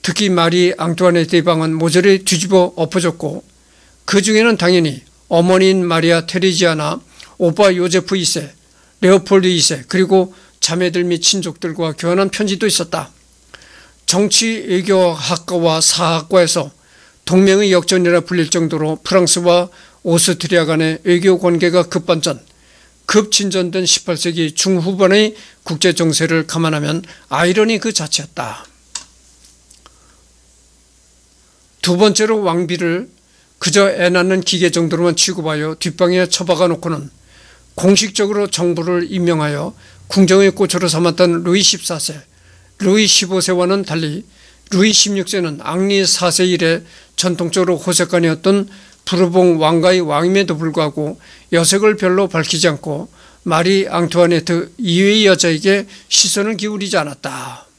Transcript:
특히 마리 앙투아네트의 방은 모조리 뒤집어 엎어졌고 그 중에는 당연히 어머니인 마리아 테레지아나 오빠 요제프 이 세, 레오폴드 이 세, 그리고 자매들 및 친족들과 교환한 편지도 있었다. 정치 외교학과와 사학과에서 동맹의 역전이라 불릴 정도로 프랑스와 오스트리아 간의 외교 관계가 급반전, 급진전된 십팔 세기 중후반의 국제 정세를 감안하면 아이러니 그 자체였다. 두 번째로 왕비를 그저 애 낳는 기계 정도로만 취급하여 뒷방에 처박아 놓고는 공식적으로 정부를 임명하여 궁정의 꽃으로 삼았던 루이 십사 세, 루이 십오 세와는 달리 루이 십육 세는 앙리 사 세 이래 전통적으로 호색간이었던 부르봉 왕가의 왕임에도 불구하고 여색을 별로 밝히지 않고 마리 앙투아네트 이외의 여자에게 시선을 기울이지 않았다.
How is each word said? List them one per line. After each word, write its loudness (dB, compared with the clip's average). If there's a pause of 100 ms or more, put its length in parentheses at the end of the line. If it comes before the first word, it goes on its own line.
특히 -2
마리 2
앙투아네트의 2
방은 0
모조리 2
뒤집어 0
엎어졌고 -4 (600)
그 0
중에는 2
당연히 0 (240)
어머니인 2
마리아 0
테레지아나 -2 (380)
오빠 2
요제프 -2
이 -2
세, -6 (460)
레오폴드 4
이 0
세, -2
그리고 0 (260)
자매들 -2
및 -2
친족들과 -4
교환한 0
편지도 -2
있었다. -4 (960)
정치 0
외교학과와 0
사학과에서 0 (540)
동맹의 4
역전이라 2
불릴 -2
정도로 -2
프랑스와 2 (340)
오스트리아 0
간의 -2
외교 2
관계가 0
급반전, -4 (680)
급진전된 -2
십팔 -2
세기 -4
중후반의 0 (260)
국제 -2
정세를 0
감안하면 -4 (260)
아이러니 0
그 -6
자체였다. -8 (3250)
두 0
번째로 2
왕비를 -4 (500)
그저 2
애 0
낳는 0
기계 0
정도로만 0
취급하여 -4
뒷방에 0
처박아 0
놓고는 -4 (640)
공식적으로 0
정부를 -2
임명하여 -2 (340)
궁정의 4
꽃으로 -2
삼았던 0
루이 2
십사 -2
세, -8 (580)
루이 2
십오 0
세와는 0
달리 -6 (460)
루이 2
십육 0
세는 -4
앙리 0
사 0
세 0
이래 0 (320)
전통적으로 -2
호색간이었던 0 (360)
부르봉 2
왕가의 2
왕임에도 0
불구하고 -4 (320)
여색을 2
별로 0
밝히지 -2
않고 -6 (360)
마리 0
앙투아네트 0
이외의 2
여자에게 2 (220)
시선을 -2
기울이지 -6
않았다. -8 (120)